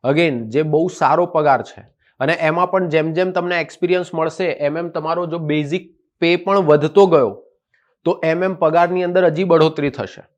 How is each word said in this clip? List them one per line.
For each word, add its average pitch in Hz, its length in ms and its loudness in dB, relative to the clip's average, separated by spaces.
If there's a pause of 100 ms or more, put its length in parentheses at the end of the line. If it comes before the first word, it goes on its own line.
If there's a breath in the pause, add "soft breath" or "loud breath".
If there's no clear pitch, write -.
Again, 151 260 2
જે 120 320 -4
બહુ 156 240 0
સારો 160 380 0
પગાર 147 360 0
છે. - 360 -18 (220)
અને 143 140 0
એમાં 165 380 -2
પણ 185 180 -2
જેમ 156 240 -2
જેમ 185 180 -2
તમને 175 300 -2
એક્સપિરિયન્સ 175 520 -4
મળશે 160 320 -4
એમ 147 320 -4
એમ 170 120 -8
તમારો 165 360 -4
જો 165 120 -8
બેઝિક 151 580 -4 (240)
પે 175 160 2
પણ 190 240 0
વધતો 151 460 4
ગયો 139 380 2 (640)
તો 170 180 -2
એમ 165 200 -2
એમ 190 100 -2
પગારની 175 500 0
અંદર 180 220 0
હજી 165 180 0
બઢોતરી 156 460 2
થશે. 98 320 -12 (160)